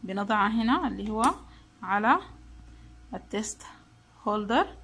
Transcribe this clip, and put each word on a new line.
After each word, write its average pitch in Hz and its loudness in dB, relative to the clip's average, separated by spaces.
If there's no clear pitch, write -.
بنضعها 202 0
هنا 233 2
اللي 196 -4
هو 220 0
على 208 4
التست - -6
هولدر. 214 2